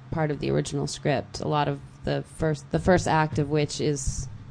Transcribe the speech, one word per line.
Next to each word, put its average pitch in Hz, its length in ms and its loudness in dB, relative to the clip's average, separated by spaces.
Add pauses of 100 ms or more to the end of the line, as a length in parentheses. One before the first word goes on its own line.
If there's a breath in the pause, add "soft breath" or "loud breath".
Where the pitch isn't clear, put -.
(120)
part 156 200 0
of 143 80 -4
the 135 120 0
original 143 360 0
script, 131 540 -2
a - 60 -2
lot 147 200 2
of 143 120 -2 (260)
the 139 180 0 (140)
first, 156 340 -2
the - 80 2
first 180 280 6
act 156 320 2
of 143 100 0
which 147 320 0
is - 480 -2 (220)